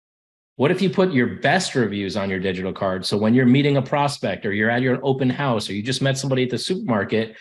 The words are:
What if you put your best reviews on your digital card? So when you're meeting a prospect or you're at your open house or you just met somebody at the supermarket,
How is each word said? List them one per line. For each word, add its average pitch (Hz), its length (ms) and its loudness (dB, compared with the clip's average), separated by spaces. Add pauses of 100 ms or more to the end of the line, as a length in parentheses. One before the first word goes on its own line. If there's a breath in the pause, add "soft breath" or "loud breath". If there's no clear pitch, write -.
(560)
What 160 140 2
if 180 120 0
you 185 80 2
put 185 220 2
your 117 280 0
best 170 340 0
reviews 101 420 -2
on 98 120 -2
your 95 100 -4
digital 92 360 -4
card? 92 320 -4
So 107 100 -2
when 107 160 2
you're 127 140 6
meeting 139 320 4
a 131 40 0
prospect 139 640 -2
or 101 80 -2
you're 107 160 2
at 120 140 2
your 127 200 0
open 135 280 0
house 123 400 -2
or - 20 -6
you 101 100 -4
just 131 200 -2
met 135 160 0
somebody 135 240 0
at 127 80 -2
the 120 80 -4
supermarket, 113 840 -2